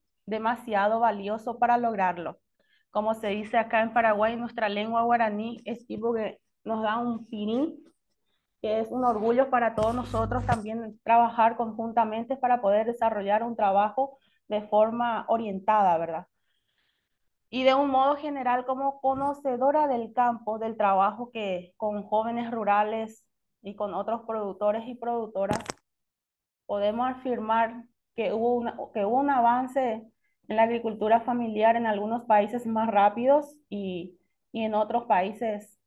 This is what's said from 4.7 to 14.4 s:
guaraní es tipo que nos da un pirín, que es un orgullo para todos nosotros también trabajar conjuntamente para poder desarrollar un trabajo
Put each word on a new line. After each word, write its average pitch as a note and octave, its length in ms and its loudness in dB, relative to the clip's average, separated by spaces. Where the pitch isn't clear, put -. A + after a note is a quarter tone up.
guaraní A#3 640 0
es A#3 200 -8
tipo A3 280 -4
que A3 260 -6
nos A3 180 -4
da A3 160 0
un A#3+ 300 -4
pirín, A3+ 560 -4
que A3 180 -2
es A3 100 -4
un B3 140 -2
orgullo A#3+ 460 2
para A#3+ 260 2
todos A3 180 2
nosotros A#3+ 520 -2
también A3 580 -4
trabajar A#3 540 4
conjuntamente A3+ 800 -2
para B3 240 0
poder G#3 260 2
desarrollar A3 560 0
un A#3 120 -6
trabajo G#3+ 600 2